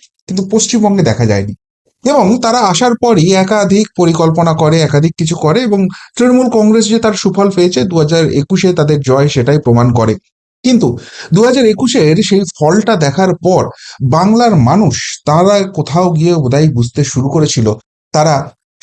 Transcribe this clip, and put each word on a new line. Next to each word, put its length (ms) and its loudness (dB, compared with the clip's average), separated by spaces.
কিন্তু 260 -6
পশ্চিমবঙ্গে 500 0
দেখা 240 0
যায়নি। 280 -2
এবং 320 2
তারা 180 0
আসার 420 0
পরই 340 2
একাধিক 600 0
পরিকল্পনা 560 0
করে, 280 0
একাধিক 380 0
কিছু 180 -4
করে, 260 -2
এবং 260 0
তৃণমূল 320 2
কংগ্রেস 380 2
যে 100 0
তার 140 0
সুফল 380 -2
পেয়েছে, 340 0
দু 140 -2
হাজার 260 0
একুশে 480 0
তাদের 280 0
জয় 280 0
সেটাই 300 0
প্রমাণ 340 2
করে। 240 0
কিন্তু 360 0
দু 100 4
হাজার 200 2
একুশের 520 0
সেই 240 0
ফলটা 560 -2
দেখার 320 0
পর 240 0
বাংলার 460 2
মানুষ, 720 0
তারা 420 2
কোথাও 440 -2
গিয়ে 220 0
বোধহয় 340 0
বুঝতে 360 -2
শুরু 240 -4
করেছিল 460 0
তারা 400 -2